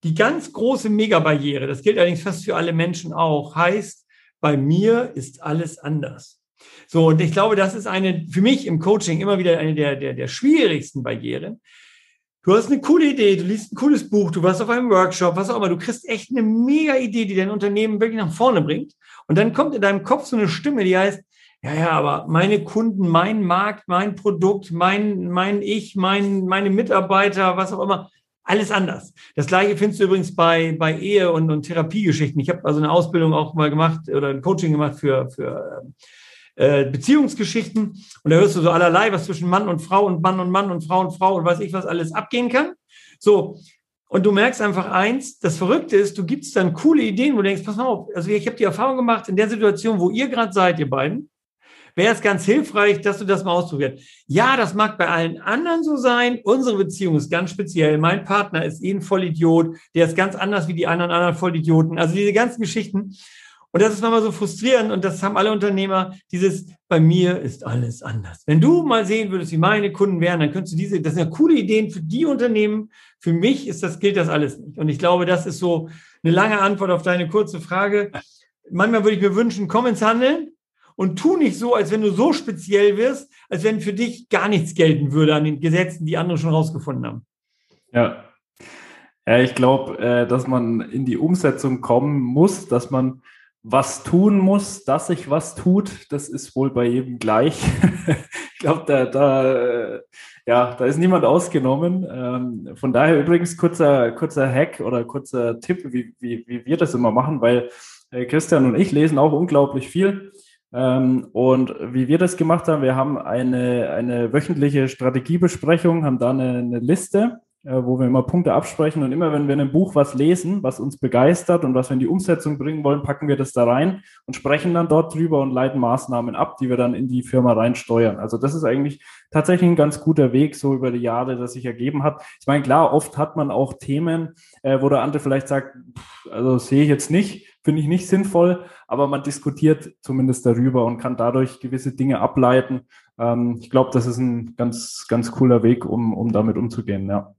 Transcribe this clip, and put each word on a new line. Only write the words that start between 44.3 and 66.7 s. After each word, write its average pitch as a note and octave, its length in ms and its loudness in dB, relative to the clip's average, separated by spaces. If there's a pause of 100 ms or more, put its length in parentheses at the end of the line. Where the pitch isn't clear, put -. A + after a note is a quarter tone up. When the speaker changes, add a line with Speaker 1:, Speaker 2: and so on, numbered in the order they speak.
Speaker 1:
merkst A3+ 300 2
einfach F#3 300 -2
eins, G#3+ 480 -2
das E3 180 -2
Verrückte G3+ 380 0
ist, G3+ 220 2
du F#3+ 80 -4
gibst C#4 300 -6
dann F#3 180 2
coole D4+ 280 2
Ideen, A#3 320 0
wo A#3 40 0
du G3+ 60 2
denkst, G3 200 -2
„Pass G#3 140 -8
mal B3 80 -4
auf, A3 280 -4
also F3 160 -6
ich G#3 160 0
habe A#3+ 120 -6
die A#3 80 0
Erfahrung B3+ 320 0
gemacht, A#3 300 0
in F#3+ 80 -4
der G#3 140 2
Situation, G#3 500 0
wo F3+ 120 2
ihr A#3+ 160 -2
gerade A3+ 260 -2
seid, F3+ 260 2
ihr C#3+ 100 -2
beiden, D3 400 -4 (640)
wäre G#3+ 180 4
es - 80 -4
ganz G3 240 0
hilfreich, G#3 560 2
dass G3+ 160 -2
du G#3+ 80 -10
das F#3+ 180 0
mal F#3 100 -2
ausprobiert.“ D3 460 -2 (280)
„Ja, B3 280 2
das G3+ 200 -2
mag G#3+ 240 0
bei E3+ 80 2
allen E3 340 -2
anderen E4 420 -2
so D4+ 140 -2
sein. A#3+ 460 0
Unsere A#3+ 340 0
Beziehung F#3 380 -2
ist C#3 160 -2
ganz F3 180 -2
speziell. D#3 480 0
Mein E3+ 260 0
Partner G3 420 -2
ist D#3+ 180 -8
eh F#3 80 -4
ein G3 100 -4
Vollidiot. E3 760 0 (200)
Der E3 100 4
ist D#3+ 100 -4
ganz F#3+ 200 0
anders G3 320 -2
wie F3 80 -4
die E3 100 -2
anderen, F3 260 -2
anderen F3 240 0
Vollidioten.“ E3 640 0
Also E3 180 0
diese G3+ 180 0
ganzen A#3+ 280 0
Geschichten. G3 540 -6 (600)
Und F3 60 4
das G#3+ 120 4
ist G3 80 -6
manchmal A3+ 200 2
so G#3+ 100 0
frustrierend. G#3+ 600 0
Und F#3+ 120 -2
das F3+ 200 -4
haben G3+ 120 -2
alle G3+ 160 2
Unternehmer, F#3+ 640 -2 (180)
dieses, F3+ 360 -2 (200)